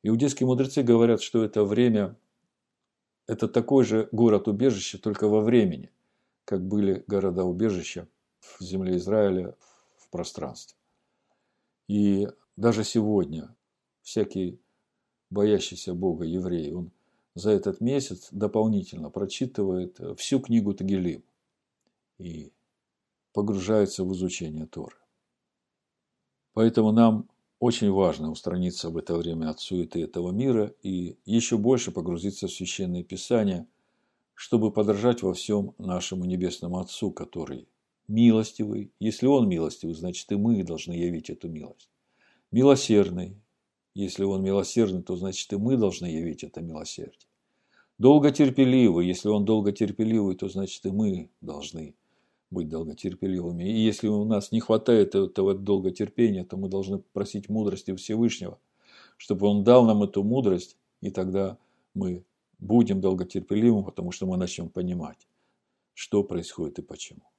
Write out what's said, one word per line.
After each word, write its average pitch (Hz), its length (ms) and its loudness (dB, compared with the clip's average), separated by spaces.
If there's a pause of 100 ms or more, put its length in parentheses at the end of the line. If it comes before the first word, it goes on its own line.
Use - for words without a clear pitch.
Иудейские 127 440 0
мудрецы 127 360 0
говорят, 117 380 6
что 113 240 0
это 104 180 0
время, 107 540 2 (1080)
это 110 220 -2
такой 123 360 4
же 107 280 0
город-убежище, 107 840 2
только 104 320 -2
во 107 120 4
времени, 107 500 2 (560)
как 95 200 -4
были 98 400 0
города-убежища 92 1000 -2 (300)
в - 240 -20
земле 92 340 -4
Израиля, 92 580 0 (440)
в - 100 -20
пространстве. - 680 -12 (1080)
И 101 420 2 (280)
даже 110 260 2
сегодня 101 720 -2 (460)
всякий - 580 -6 (680)
боящийся 98 640 0
Бога 87 320 -2
еврей, 85 480 -4
он 87 200 -10 (420)
за 98 160 -2
этот 98 300 0
месяц 131 500 -4
дополнительно 101 800 -2
прочитывает, 98 880 -6
э, - 160 -12
всю - 240 -2
книгу 110 320 0
Тегилим 95 500 -2 (960)
и 80 340 -14 (800)
погружается 101 680 0
в 92 120 -2
изучение 82 520 -6
Торы. - 300 -14 (1600)
Поэтому 113 360 4
нам 113 380 4 (320)
очень 120 300 2
важно 87 400 0
устраниться 90 580 -6
в 82 80 -8
это 85 200 -4
время 82 340 -4
от 76 100 -10
суеты 85 420 -6
этого 87 300 -6
мира 113 500 0
и 90 340 -6 (100)
еще 113 320 0
больше 117 340 2
погрузиться 90 560 -6
в - 20 -6
Священное 90 540 -6
Писание, 95 600 -2 (680)
чтобы 110 380 0
подражать 110 500 0
во 92 120 -2
всем 101 420 -4
нашему 92 480 -6
Небесному 90 540 -4
Отцу, 92 340 -6
который - 560 -12 (400)
милостивый. 110 880 2
Если 110 280 -2
Он 131 200 4
милостивый, 82 480 -4
значит, 87 380 -8
и 104 40 -2
мы 104 280 0
должны 85 300 -10
явить 85 340 -6
эту - 200 -12
милость. - 420 -16 (600)
Милосердный. 101 840 4 (580)
Если 98 300 -4
Он 95 180 -2
милосердный, 98 600 0
то, 90 140 -6
значит, 95 360 -8
и 101 40 -4
мы 120 200 0
должны 92 300 0
явить 82 360 -6
это - 200 -14
милосердие. - 640 -14 (720)
Долготерпеливый. 131 1080 6
Если 92 220 -2
Он 104 160 2
долготерпеливый, 104 880 0
то, 95 140 -8
значит, 95 380 -8
и 98 40 -2
мы 98 380 -2 (140)
должны 76 520 -12 (560)
быть 90 180 -6
долготерпеливыми. 87 960 -6
И 110 140 0
если 110 300 2
у 104 160 0
нас 107 280 -2
не 113 80 2
хватает 110 540 4
этого 98 400 2
долготерпения, 98 880 0
то 92 120 -12
мы 95 120 -6
должны 95 300 -4
просить - 500 -8
мудрости 101 460 -4
Всевышнего, 107 640 -2 (580)
чтобы 98 300 -2
Он 104 180 4
дал 120 200 10
нам 107 180 6
эту 98 220 0
мудрость, 104 520 0 (240)
и 101 100 -6
тогда 95 480 -4 (360)
мы 92 300 -6 (340)
будем 101 420 4
долготерпеливыми, 98 840 0
потому 90 280 -8
что - 140 -8
мы 92 100 -2
начнем 87 320 -4
понимать, 90 600 -8 (640)
что 101 300 -2
происходит 85 560 -8
и - 20 -14
почему. - 400 -18 (160)